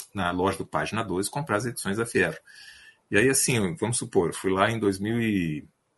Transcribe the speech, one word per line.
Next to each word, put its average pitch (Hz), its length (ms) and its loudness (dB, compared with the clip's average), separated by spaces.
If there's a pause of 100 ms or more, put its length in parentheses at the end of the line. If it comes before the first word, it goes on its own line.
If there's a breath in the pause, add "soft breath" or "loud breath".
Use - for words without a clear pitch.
(140)
na 90 160 0
loja 90 280 2
do 87 80 -8
Página 92 360 -2
doze, 95 260 -2
comprar 147 280 -2
as 107 100 -2
edições 104 320 -4
da 113 80 0
Fierro. 87 320 0 (720 loud breath)
E 98 80 4
aí, 117 100 6
assim, 113 480 2
vamos 110 220 -2
supor, 92 340 0
fui - 200 -4
lá 98 180 4
em 113 80 -4
dois 98 200 0
mil 110 220 -2
e 90 460 0 (320)